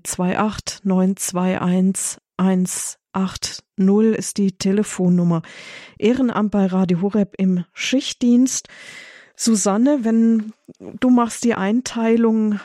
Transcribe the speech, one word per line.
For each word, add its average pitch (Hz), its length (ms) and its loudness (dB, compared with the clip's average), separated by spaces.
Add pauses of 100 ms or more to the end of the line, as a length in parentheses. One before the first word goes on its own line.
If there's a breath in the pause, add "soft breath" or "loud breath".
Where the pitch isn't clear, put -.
zwei 180 340 -4
acht - 460 -6
neun 185 340 2
zwei 185 420 -4
eins 185 600 -2 (160)
eins 185 600 -2 (120)
acht - 520 -6 (140)
null 208 360 4
ist - 240 -6
die 196 140 0
Telefonnummer. 180 880 0 (560 loud breath)
Ehrenamt 226 540 0
bei 196 160 2
Radio 180 340 0
Horeb 202 380 -2
im 185 240 0 (100)
Schichtdienst. - 920 0 (680 loud breath)
Susanne, 226 680 2
wenn 226 500 2 (260)
du - 300 -2
machst 240 340 2
die 233 120 2
Einteilung 226 1080 0